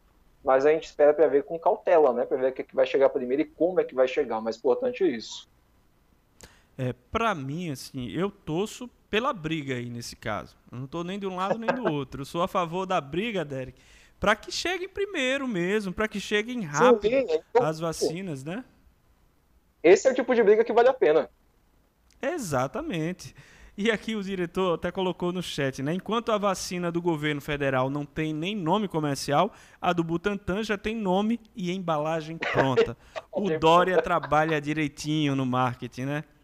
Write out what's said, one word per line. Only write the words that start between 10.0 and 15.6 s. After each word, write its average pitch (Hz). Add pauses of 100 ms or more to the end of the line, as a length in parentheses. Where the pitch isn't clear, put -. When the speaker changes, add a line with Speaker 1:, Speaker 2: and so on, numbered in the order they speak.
Speaker 2:
caso. 101 (120)
Eu 117
não 135
tô 170
nem 190
de 196
um 185
lado 202
nem 226
do 254
<laughs> 160
outro. 139
Eu 135
sou 170
a 185
favor 185
da 190
briga, 175
Derek, 131 (400)
pra 208
que -
cheguem 359
primeiro 277
mesmo, 196